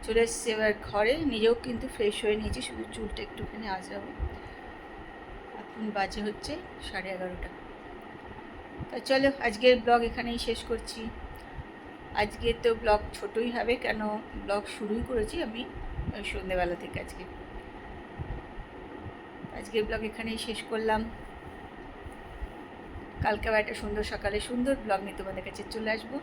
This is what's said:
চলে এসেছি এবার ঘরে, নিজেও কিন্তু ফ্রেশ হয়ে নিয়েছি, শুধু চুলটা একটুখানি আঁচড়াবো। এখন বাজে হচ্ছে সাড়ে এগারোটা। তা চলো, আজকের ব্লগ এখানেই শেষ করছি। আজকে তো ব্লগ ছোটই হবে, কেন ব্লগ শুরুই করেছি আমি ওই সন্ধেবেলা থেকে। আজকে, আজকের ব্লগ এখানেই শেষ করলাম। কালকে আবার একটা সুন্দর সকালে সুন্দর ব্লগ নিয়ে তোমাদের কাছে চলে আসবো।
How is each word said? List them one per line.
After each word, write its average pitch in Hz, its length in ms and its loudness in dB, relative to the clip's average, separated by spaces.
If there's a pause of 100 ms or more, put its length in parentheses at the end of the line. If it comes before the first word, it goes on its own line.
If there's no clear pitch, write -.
চলে 226 200 6
এসেছি 226 300 -2
এবার 214 160 6 (180)
ঘরে, 214 240 6 (180)
নিজেও 226 240 8 (100)
কিন্তু 240 200 -2 (100)
ফ্রেশ 208 280 4
হয়ে 214 160 6
নিয়েছি, 214 280 0
শুধু 220 160 -6 (100)
চুলটা 220 340 -4
একটুখানি 214 380 -6 (100)
আঁচড়াবো। 196 340 -6 (1500)
এখন 220 240 -8 (140)
বাজে 196 300 0
হচ্ছে 208 260 -4 (340)
সাড়ে 190 280 -4
এগারোটা। 180 340 -4 (1400)
তা - 80 -4 (120)
চলো, 269 200 8 (180)
আজকের 240 280 10 (100)
ব্লগ 240 140 10 (100)
এখানেই 240 380 -2
শেষ 226 120 2 (100)
করছি। 226 320 -4 (1200)
আজকে 208 260 2 (160)
তো 240 60 8 (140)
ব্লগ 208 160 8 (180)
ছোটই 220 380 0
হবে, 214 180 4 (120)
কেন 214 160 2 (440)
ব্লগ 202 160 2 (140)
শুরুই 220 340 0
করেছি 226 260 2 (120)
আমি 226 140 -4 (540)
ওই 202 160 -6
সন্ধেবেলা 185 520 2
থেকে। - 200 -6
আজকে, - 200 -10 (2250)
আজকের 214 300 2
ব্লগ 220 220 0
এখানেই 220 380 -4
শেষ 220 120 -4 (120)
করলাম। 220 300 4 (2250)
কালকে 220 240 2
আবার 214 140 6
একটা 220 180 -2
সুন্দর 208 220 0 (100)
সকালে 208 240 0 (120)
সুন্দর 247 260 4 (100)
ব্লগ 196 200 4
নিয়ে 196 160 -6
তোমাদের 190 260 -4
কাছে 196 140 -8 (140)
চলে 220 200 0
আসবো। 220 280 -6